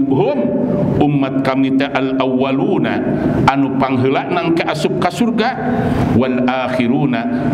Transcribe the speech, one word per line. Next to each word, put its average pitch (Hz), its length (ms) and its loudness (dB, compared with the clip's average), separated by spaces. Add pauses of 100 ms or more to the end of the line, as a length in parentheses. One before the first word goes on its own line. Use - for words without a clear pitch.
hum, 208 320 0 (640)
umat 135 400 0
kami 135 320 0
teh 135 160 0
al 131 320 0
awwaluna, 127 800 0 (480)
anu 135 320 2
pangheula 135 480 0
nang 170 240 0
kaasup 170 480 -2
ka 180 80 2
surga, 233 400 0 (640)
wal 123 320 0
akhiruna, 123 1080 -2